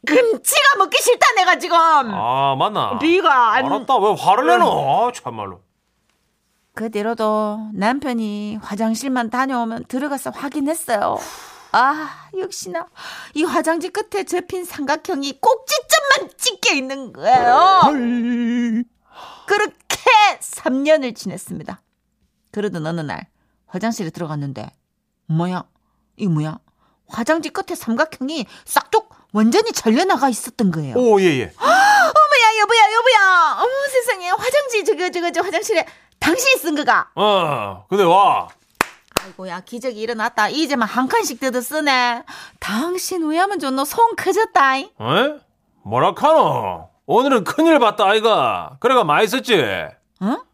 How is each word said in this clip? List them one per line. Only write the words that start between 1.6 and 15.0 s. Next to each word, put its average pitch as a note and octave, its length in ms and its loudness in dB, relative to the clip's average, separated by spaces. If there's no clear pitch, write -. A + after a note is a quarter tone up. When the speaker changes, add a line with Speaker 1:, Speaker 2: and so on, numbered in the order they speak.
Speaker 2:
아, F#3+ 800 0
맞나? E3 400 -2
Speaker 1:
비가 D4 560 2
안 C4 120 0
Speaker 2:
알았다. B3+ 320 -2
왜 G3+ 200 2
화를 G3+ 280 2
내노? F4 200 4
Speaker 1:
응. E3+ 420 0
Speaker 2:
아, A#3+ 40 -6
참말로. G#2 480 -12
Speaker 1:
그 A3 160 -8
뒤로도 G#3+ 840 -4
남편이 G#3+ 880 -4
화장실만 A3+ 680 -4
다녀오면 B3 580 -4
들어가서 C4 420 -6
확인했어요. C#4 880 -4
아, C#4+ 380 0
역시나 F4+ 500 -8
이 D4+ 100 0
화장지 E4 460 -2
끝에 G4+ 340 -6
접힌 F4+ 400 -6
삼각형이 C#4+ 760 -4